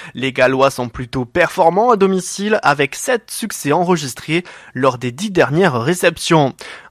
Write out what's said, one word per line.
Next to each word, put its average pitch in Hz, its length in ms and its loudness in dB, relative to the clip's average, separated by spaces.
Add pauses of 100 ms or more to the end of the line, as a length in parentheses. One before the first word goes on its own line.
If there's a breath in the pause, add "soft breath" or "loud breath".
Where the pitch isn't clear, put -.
(140 loud breath)
Les 127 180 -4
Gallois 131 380 4
sont 123 180 -6
plutôt 127 360 -6
performants 175 680 2
à 226 60 4
domicile, 196 680 0
avec 143 320 0
sept - 380 -4
succès - 400 -4
enregistrés 170 720 -2 (300 loud breath)
lors 127 220 2
des 120 140 -4
dix 190 220 -8
dernières 147 500 2
réceptions. 165 720 2 (360 loud breath)